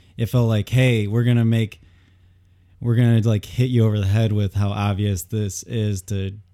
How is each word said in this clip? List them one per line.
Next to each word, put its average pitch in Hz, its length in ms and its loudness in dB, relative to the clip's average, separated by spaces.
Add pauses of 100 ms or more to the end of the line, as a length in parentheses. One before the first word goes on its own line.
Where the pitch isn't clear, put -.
(180)
it 113 100 -2
felt 120 200 2
like, 107 220 0
"Hey, 120 380 2
we're 117 180 0
gonna 120 200 2
make, 113 360 -2 (1000)
we're 117 160 -2
gonna, 117 260 4
like, 110 220 0
hit 127 260 -2
you 117 160 4
over 107 140 0
the 98 80 -2
head 107 240 2
with 104 220 -2
how 101 160 -2
obvious 101 540 -2
this 104 400 -6
is 107 400 -4
to 98 340 -6 (160)